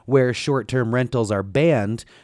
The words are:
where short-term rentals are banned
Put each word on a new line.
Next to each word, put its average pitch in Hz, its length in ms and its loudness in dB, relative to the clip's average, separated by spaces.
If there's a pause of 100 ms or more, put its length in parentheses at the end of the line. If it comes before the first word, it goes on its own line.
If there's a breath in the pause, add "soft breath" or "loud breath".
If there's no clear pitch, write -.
where 127 260 2
short-term 123 640 -2
rentals 120 380 0
are 98 120 0
banned 113 640 0 (180 soft breath)